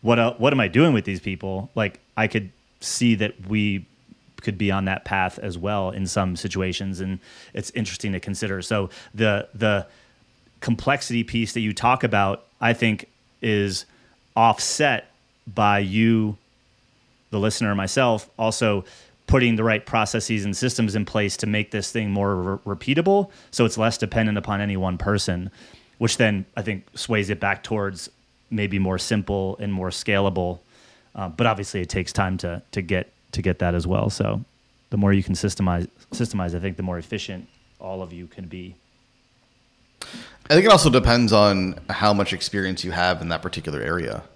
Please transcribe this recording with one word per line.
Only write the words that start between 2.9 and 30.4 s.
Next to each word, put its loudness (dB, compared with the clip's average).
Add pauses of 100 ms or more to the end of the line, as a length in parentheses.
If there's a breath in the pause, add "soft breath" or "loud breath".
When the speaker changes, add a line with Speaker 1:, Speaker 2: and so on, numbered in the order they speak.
Speaker 1:
that -6
we -2 (560)
could -4
be 0
on 0
that -4
path -2
as -8
well -4
in -6
some 0
situations, -4
and -6 (340 loud breath)
it's -8
interesting -4
to -4
consider. -6
So -2 (240 loud breath)
the, 0
the 2 (760 soft breath)
complexity 0
piece -2
that -2
you -2
talk 2
about, 0 (160)
I 4
think, 0 (320)
is 0 (500 soft breath)
offset 2 (420)
by 4
you, 2 (920)
the -2
listener, 0
and 0
myself, 2
also 0 (440 soft breath)
putting 6
the 0
right 0
processes -2
and -4
systems 0
in 0
place -2
to -4
make -2
this -4
thing -2
more 0
re-, -4
repeatable, 2 (220 soft breath)
so 2
it's 0
less 2
dependent 0
upon -4
any -2
one -2
person, -2 (500 soft breath)
which 0
then 2 (120)
I -6
think -6 (100)
sways -2
it -2
back -2
towards -6 (400)
maybe -2
more 0
simple -2
and -6
more -4
scalable. 0 (560 soft breath)